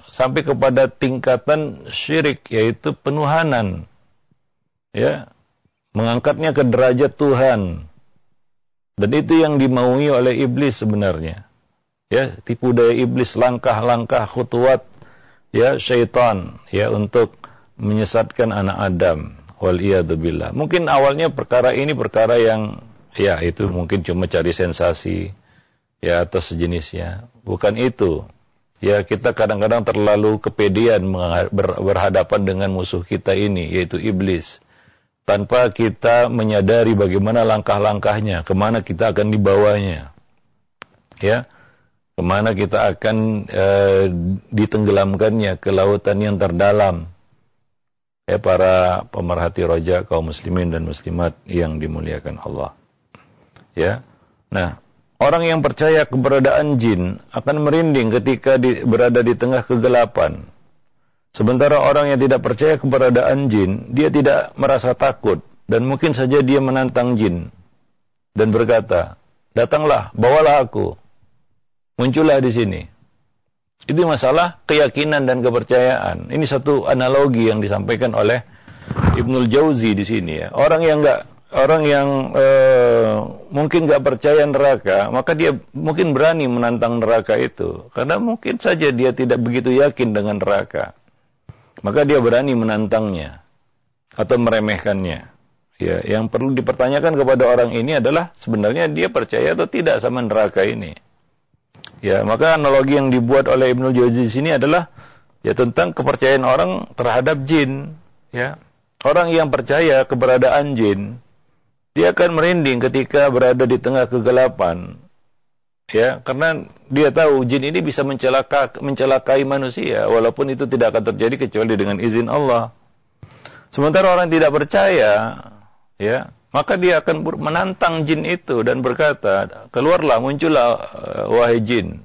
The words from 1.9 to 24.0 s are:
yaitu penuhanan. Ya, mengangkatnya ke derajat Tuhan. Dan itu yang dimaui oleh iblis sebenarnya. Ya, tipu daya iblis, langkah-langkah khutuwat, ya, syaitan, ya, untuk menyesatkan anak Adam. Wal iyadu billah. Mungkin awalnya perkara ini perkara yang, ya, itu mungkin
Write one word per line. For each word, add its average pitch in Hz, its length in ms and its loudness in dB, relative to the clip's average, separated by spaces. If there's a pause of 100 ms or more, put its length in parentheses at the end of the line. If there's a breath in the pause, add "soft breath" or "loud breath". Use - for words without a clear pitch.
yaitu 113 480 -2
penuhanan. 139 880 -2 (1040)
Ya, 135 400 -4 (640)
mengangkatnya 120 560 -2
ke 135 160 0
derajat 127 480 2
Tuhan. 123 720 0 (1120)
Dan 101 160 0
itu 156 240 2
yang 156 160 2
dimaui 131 560 2
oleh 127 320 2
iblis 131 400 -2
sebenarnya. 92 640 -4 (640)
Ya, 127 320 -2
tipu 120 320 -2
daya 117 160 4
iblis, 123 480 -2
langkah-langkah 120 880 0
khutuwat, 123 560 0 (720 soft breath)
ya, 127 240 2
syaitan, 117 800 0 (160)
ya, 104 160 0
untuk 107 480 0 (380 loud breath)
menyesatkan 110 800 -2
anak 98 320 -2
Adam. 82 480 -2 (240)
Wal 92 240 0
iyadu 87 320 0
billah. 80 400 -4
Mungkin 160 320 -2
awalnya 143 400 2
perkara 123 480 0
ini 143 160 -2
perkara 113 480 0
yang, 110 400 0 (320)
ya, 95 320 0
itu 90 240 -4
mungkin 90 320 -4